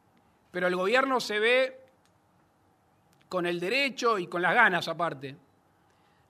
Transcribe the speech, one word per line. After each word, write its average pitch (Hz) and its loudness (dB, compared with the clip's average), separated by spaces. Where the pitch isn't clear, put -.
Pero 180 0
el 180 0
gobierno 247 2
se 214 -4
ve 254 2
con 175 -4
el 175 -2
derecho 233 0
y 175 -8
con 175 -6
las 175 2
ganas, 196 4
aparte, 151 -6